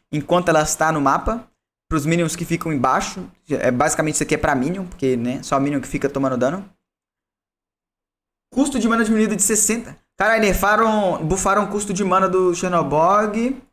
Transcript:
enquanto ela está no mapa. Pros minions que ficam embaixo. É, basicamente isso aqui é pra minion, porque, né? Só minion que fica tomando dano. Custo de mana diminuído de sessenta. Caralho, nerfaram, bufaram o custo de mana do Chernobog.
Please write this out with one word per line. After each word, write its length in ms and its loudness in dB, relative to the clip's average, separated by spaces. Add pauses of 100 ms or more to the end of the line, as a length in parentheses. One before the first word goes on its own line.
(120)
enquanto 360 0
ela 140 4
está 300 0
no 80 -2
mapa. 480 0 (400)
Pros 180 -2
minions 300 0
que 80 -6
ficam 280 -4
embaixo. 560 -2 (200)
É, 220 0
basicamente 440 0
isso 80 -2
aqui 120 0
é 40 -2
pra 160 0
minion, 320 -4
porque, 300 -2
né? 260 -4
Só 160 -2
minion 220 0
que 80 -12
fica 200 -2
tomando 280 -2
dano. 320 -2 (1800)
Custo 260 0
de 100 0
mana 160 2
diminuído 320 2
de 60 -2
sessenta. 560 -2 (180)
Caralho, 260 2
nerfaram, 840 2
bufaram 380 2
o 60 -6
custo 220 -4
de 120 -2
mana 240 2
do 260 2
Chernobog. 1080 0 (120)